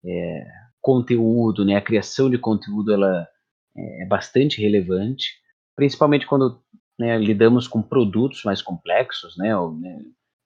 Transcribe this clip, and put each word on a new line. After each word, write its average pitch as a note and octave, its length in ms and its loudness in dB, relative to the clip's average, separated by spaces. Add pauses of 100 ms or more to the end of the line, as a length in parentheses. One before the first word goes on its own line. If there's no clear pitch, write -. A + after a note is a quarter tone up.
é, F2 420 -8 (340)
conteúdo, A#2 840 2
né, G2+ 120 4
a G2+ 60 2
criação A#2+ 480 0
de B2 80 0
conteúdo, G#2+ 560 -2
ela F#2+ 340 0 (480)
é, - 280 -12
é - 20 -12
bastante A#2 540 0
relevante, G#2 760 -2 (420)
principalmente C#3+ 500 2
quando, C3 360 0 (360)
né, A#2 200 0
lidamos A2+ 500 4
com A2 140 -2
produtos A#2+ 640 0
mais G2 160 -2
complexos, F2 760 -4
né, G#2 200 0
ou, E2 220 -4
né, F2 240 -14 (440)